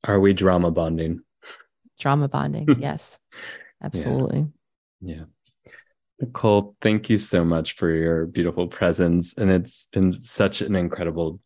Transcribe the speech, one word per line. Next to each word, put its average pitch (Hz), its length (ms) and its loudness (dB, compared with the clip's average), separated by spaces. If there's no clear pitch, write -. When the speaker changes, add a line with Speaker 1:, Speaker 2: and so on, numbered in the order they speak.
Speaker 1:
Are 101 140 4
we 98 140 6
drama 90 380 4
bonding? 82 500 -2
Speaker 2:
Drama 143 300 0
bonding. 143 400 -2
Speaker 1:
<laughs> 127 100 6
Speaker 2:
Yes, - 400 -8
Speaker 1:
Yeah. - 540 -18
Speaker 2:
absolutely. 135 600 -2
Speaker 1:
Yeah. 80 240 -10
Nicole, 104 600 2
thank 107 280 2
you 107 100 4
so 87 260 0
much 82 320 0
for 85 140 0
your 82 360 0
beautiful 87 420 -2
presence. 87 720 0
And 98 120 2
it's - 420 0
been 95 200 2
such - 480 -2
an 101 160 -2
incredible 85 680 -4